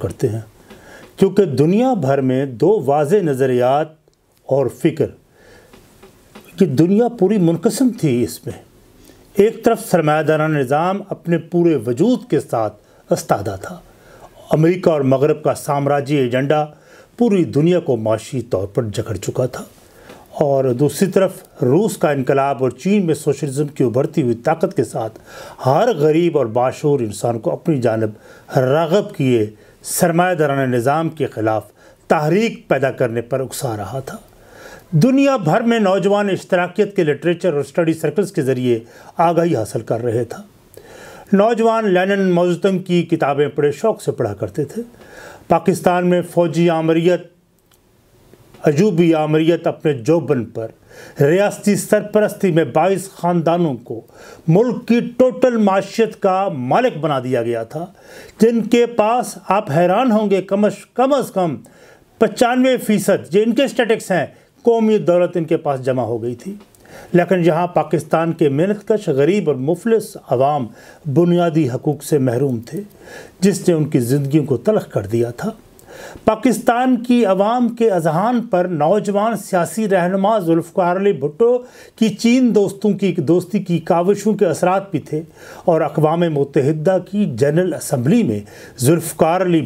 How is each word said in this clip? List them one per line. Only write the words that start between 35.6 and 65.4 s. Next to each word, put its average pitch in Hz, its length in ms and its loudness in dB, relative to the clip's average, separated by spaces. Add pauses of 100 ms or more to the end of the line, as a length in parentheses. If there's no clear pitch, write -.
में 233 160 2
नौजवान 196 500 2
इश्तराकियत 185 680 -2
के 185 80 2
लिटरेचर 160 520 -2
और 143 80 -2
स्टडी 165 300 -2
सर्कल्स 160 380 -4
के 170 100 -4
ज़रिए 127 440 0 (340)
आगाही 170 340 2
हासिल 113 300 -4
कर 113 180 -4
रहे 120 240 -2
थे। - 160 -16 (920)
नौजवान 226 540 2
लेनिन, 190 440 2
माओ 175 160 2
ज़ेडुंग 180 360 0
की 175 200 0
किताबें 147 520 0
बड़े 147 180 0
शौक़ 214 280 -2
से 143 100 -6
पढ़ा 110 240 -4
करते 113 300 -6
थे। 208 160 -10 (680)
पाकिस्तान 175 560 0
में 180 180 2
फ़ौजी 170 460 0
आमरीत 165 600 0 (1400)
अजूबी 165 480 4
आमरीत 156 540 0
अपने 151 260 -2
जोबन 131 500 0 (100)
पर 113 200 -10 (480)
रियासती 196 540 2
सरपरस्ती 202 760 0
में 151 220 0
बाईस 180 340 0 (100)
ख़ानदानों 170 560 0 (100)
को 113 200 -12 (460)
मुल्क 214 400 2
की 233 120 2
टोटल 247 560 0
माशियत 208 580 0
का 190 340 0
मालिक 156 520 0
बना 147 180 -2
दिया 123 240 -2
गया 117 220 -4
था, 160 280 -12 (480)
जिनके 233 440 2
पास, 233 500 -2 (140)
आप 196 220 -2
हैरान 180 400 2
होंगे, 208 300 0
कम 202 240 -2
अश-, - 180 -4 (120)
कम 262 160 2
अज़ 247 200 -2
कम 170 260 -2 (640)
पचानवे 247 560 2
फीसद 202 540 0
जो 190 80 4
इनके 233 280 2
स्टैटिक्स 220 440 -2
हैं, 165 260 -2 (280)
कौमी 220 340 4
दौलत 175 380 2
इनके 165 200 -2